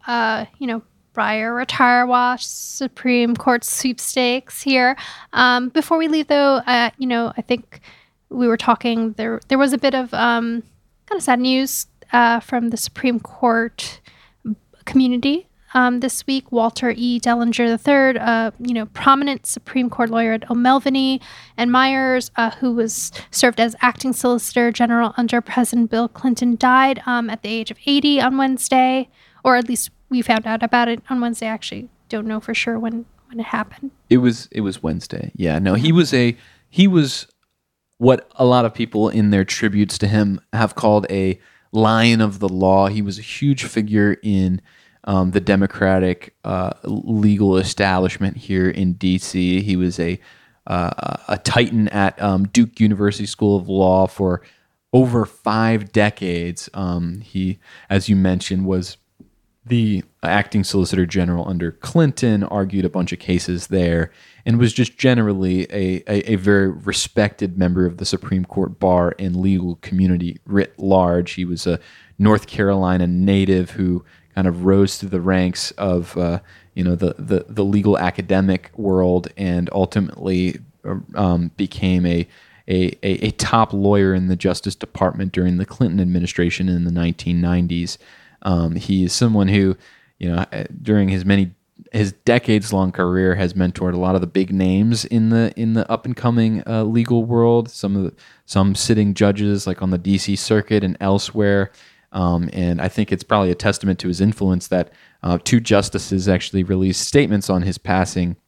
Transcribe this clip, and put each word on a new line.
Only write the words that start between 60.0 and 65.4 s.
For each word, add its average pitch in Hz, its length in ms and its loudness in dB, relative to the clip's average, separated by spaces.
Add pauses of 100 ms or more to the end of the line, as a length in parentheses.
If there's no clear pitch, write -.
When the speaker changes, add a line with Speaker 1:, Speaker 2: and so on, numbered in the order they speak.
Speaker 2:
acting 101 400 0
solicitor 92 420 0
general 87 420 -2
under 85 240 -4
Clinton, 127 720 0
argued 95 420 -2
a 85 40 0
bunch 87 220 -4
of 90 80 -10
cases 87 480 -2
there, 85 420 0 (360)
and 117 120 2
was 117 160 4
just 123 240 -2
generally 101 720 2